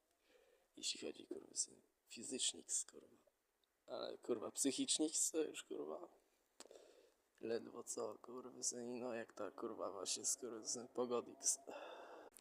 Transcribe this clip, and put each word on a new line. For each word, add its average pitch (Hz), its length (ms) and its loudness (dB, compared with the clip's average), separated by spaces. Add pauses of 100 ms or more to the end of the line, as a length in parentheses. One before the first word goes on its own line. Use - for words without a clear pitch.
(760)
Jeśli - 220 -2
chodzi, - 280 -6
kurwa, - 280 -8
syn, - 260 0 (280)
fizyczniks, - 760 0
kurwa. - 460 -18 (560)
Ale, 120 300 -4
kurwa, 110 340 0
psychiczniks - 800 4
to 160 120 4
już, - 200 -2
kurwa, 156 440 -4 (1300)
ledwo 113 420 0
co, 113 380 -2
kurwa, 123 420 -8
syn, 123 360 0
no 123 140 -2
jak - 200 -4
ta, 101 180 -4
kurwa, 101 400 -2
właśnie, 95 320 -2 (160)
kurwa, 113 260 -4
syn, 120 220 0
Pogodix. - 720 4 (800)